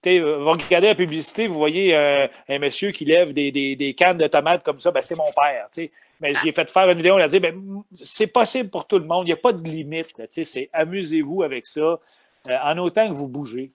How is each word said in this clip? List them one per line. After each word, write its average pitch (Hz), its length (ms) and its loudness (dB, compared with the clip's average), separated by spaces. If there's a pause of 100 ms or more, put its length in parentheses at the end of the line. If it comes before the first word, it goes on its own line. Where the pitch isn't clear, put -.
Tu 180 80 2
sais, 180 80 6
euh, 151 180 0
vous 143 140 2
regardez 175 380 2
la 208 60 2
publicité, 170 520 -4
vous 170 100 -4
voyez, 160 380 2
euh, 143 320 2 (200)
un 139 120 -4
monsieur 147 320 -2
qui - 120 -10
lève 156 300 4
des, 143 180 -2
des, 135 240 -2
des 135 200 -4
cannes 180 220 4
de 156 100 2
tomates 156 360 2
comme 139 160 -4
ça, 175 120 0
ben, 156 100 0
c'est - 160 -8
mon 143 180 -2
père, 139 380 0
tu 165 120 -10
sais. 156 60 -18 (300)
Mais 143 120 -2
j'ai 147 180 0
fait 156 180 -2
faire 185 200 4
une 180 80 4
vidéo, 175 180 4
on 196 40 6
a 160 100 4
dit, « 180 120 4
Ben, 170 140 -2 (380)
c'est - 340 -4
possible 240 420 0
pour 170 160 -10
tout 196 140 2
le 160 60 -2
monde, 175 200 -2
il 170 40 0
y 180 40 2
a - 40 0
pas 247 160 2
de 170 100 -6
limite, 160 540 -8
là, 113 100 -14
tu - 60 -20
sais, 165 100 -6
c'est 139 300 -8
amusez-vous 160 680 -2
avec 131 220 -6
ça, - 160 -6
euh, - 800 -4
en 147 160 0
autant 180 300 0
que 196 60 -6
vous 139 160 -8
bougez 131 460 -10